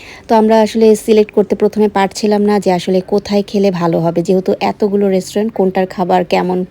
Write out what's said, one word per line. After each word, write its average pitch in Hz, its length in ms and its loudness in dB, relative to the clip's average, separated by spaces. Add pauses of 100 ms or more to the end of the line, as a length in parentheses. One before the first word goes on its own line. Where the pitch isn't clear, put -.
(280)
তো 233 60 2
আমরা 220 260 4
আসলে 220 360 4
সিলেক্ট 214 360 2
করতে 202 240 0
প্রথমে 208 320 0
পারছিলাম 202 540 0
না 208 180 2
যে 190 120 0
আসলে 185 280 0
কোথায় 202 420 -2
খেলে 202 280 0
ভালো 170 300 -2
হবে, 170 220 -2
যেহেতু 185 380 0
এতগুলো 202 480 -2
রেস্টুরেন্ট, 196 440 -4
কোনটার 190 340 -2
খাবার 180 380 -2
কেমন, 180 460 -2